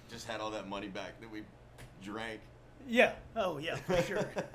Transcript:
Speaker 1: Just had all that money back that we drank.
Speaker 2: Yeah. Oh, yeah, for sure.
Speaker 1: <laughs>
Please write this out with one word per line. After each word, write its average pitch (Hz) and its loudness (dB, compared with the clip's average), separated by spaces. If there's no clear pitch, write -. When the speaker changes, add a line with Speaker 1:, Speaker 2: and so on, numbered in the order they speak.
Speaker 1:
Just 117 -10
had 110 -2
all 107 -2
that 98 -4
money 101 -4
back 95 -8
that 113 -12
we 107 -8
drank. 110 -4
Speaker 2:
Yeah. 233 8
Oh, 180 2
yeah, 147 -2
for 180 4
sure. 196 2
Speaker 1:
<laughs> - -2